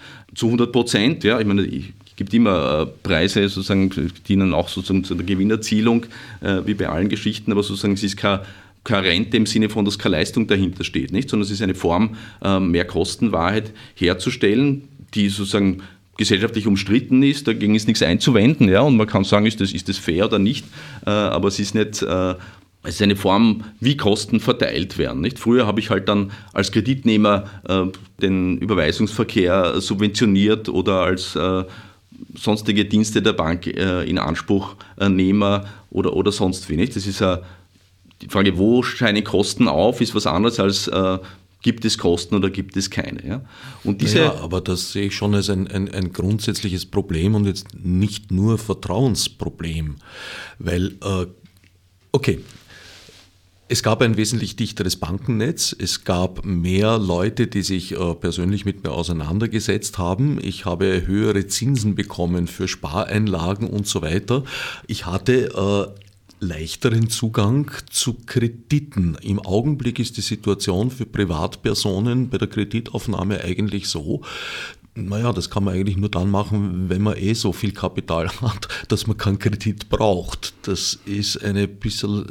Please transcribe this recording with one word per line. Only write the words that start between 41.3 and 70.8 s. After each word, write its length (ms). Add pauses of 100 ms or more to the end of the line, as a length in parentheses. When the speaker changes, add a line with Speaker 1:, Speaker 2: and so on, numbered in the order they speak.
Speaker 1:
gibt 220
es 120
Kosten 380
oder 160
gibt 260
es 140
keine, 340
ja? 200 (400)
Und 160
diese 180
Speaker 2:
Ja, 220
aber 200
das 320
sehe 140
ich 80
schon 200
als 140
ein, 200
ein, 240
ein 200
grundsätzliches 720
Problem 500
und 100
jetzt 220 (120)
nicht 520
nur 260
Vertrauensproblem, 1400 (600)
weil, 440
äh, 240 (840)
okay, 300 (1300)
es 160
gab 180
ein 140
wesentlich 400
dichteres 400
Bankennetz, 800
es 260
gab 400
mehr 540
Leute, 480
die 160
sich, 300
äh, 220
persönlich 500
mit 180
mir 80
auseinandergesetzt 1080
haben, 440
ich 220
habe 420
höhere 400
Zinsen 480
bekommen 540
für 180
Spareinlagen 1040
und 160
so 160
weiter. 400 (460)
Ich 180
hatte, 480
äh, 480 (400)
leichteren 640
Zugang 640 (180)
zu 280 (100)
Krediten. 960
Im 160
Augenblick 640
ist 160
die 60
Situation 680